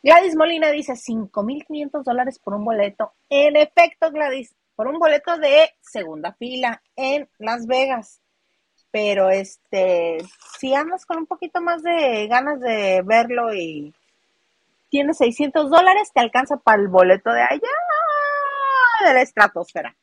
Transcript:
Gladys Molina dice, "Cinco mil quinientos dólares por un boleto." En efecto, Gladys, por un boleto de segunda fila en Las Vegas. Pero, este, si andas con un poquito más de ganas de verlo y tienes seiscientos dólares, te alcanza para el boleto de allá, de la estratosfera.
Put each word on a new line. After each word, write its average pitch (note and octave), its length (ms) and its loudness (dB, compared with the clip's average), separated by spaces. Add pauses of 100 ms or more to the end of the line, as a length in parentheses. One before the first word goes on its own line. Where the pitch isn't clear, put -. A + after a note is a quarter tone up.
Gladys E4 340 6
Molina D#4+ 340 2
dice, D4 260 -4
"Cinco A3 460 -8
mil C4+ 240 -6
quinientos D4 380 -8
dólares B3 340 -4
por G3 160 -10
un G#3 100 -8
boleto." G#3+ 480 -4 (160)
En D4 280 2
efecto, D#4+ 560 2
Gladys, C4+ 420 -6 (220)
por A3 100 -6
un D4 120 -6
boleto D#4 400 0
de D4+ 320 4 (100)
segunda E3 540 -12
fila B3 460 -8 (160)
en C4+ 320 -4 (100)
Las A3+ 280 -8
Vegas. B3+ 540 -4 (720)
Pero, G3+ 360 0
este, F#3 920 -2 (400)
si C4 160 -4
andas D#4+ 300 -4
con E4 140 -8
un D#4+ 80 -8
poquito F4+ 340 -8
más E4+ 220 -4
de C#4+ 460 -2
ganas C4 320 -2
de G3+ 440 0
verlo A#3 480 0
y D#3+ 400 -10 (960)
tienes C#4+ 300 -2
seiscientos C#4+ 500 0
dólares, F#4 460 4
te C4+ 60 4
alcanza B3 360 -2
para A3 240 4
el G3+ 80 0
boleto F#3 440 4
de A#3 100 2
allá, C#4+ 260 0 (1400)
de D4+ 100 4
la B3+ 80 6
estratosfera. F3 800 -2